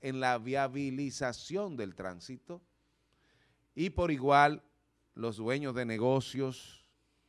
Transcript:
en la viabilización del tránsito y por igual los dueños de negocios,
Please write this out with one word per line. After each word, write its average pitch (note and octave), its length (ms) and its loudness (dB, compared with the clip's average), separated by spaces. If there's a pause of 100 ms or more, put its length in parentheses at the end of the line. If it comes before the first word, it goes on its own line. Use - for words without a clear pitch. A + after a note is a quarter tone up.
en C3 200 -4
la B2+ 180 2
viabilización C3+ 1400 -4
del G2 180 -6
tránsito G2 680 -12 (1120)
y F3 160 0
por F3 200 2
igual C#3+ 520 6 (520)
los A2+ 220 -4
dueños B2+ 380 -2
de B2 100 -2
negocios, B2+ 1040 -2 (420)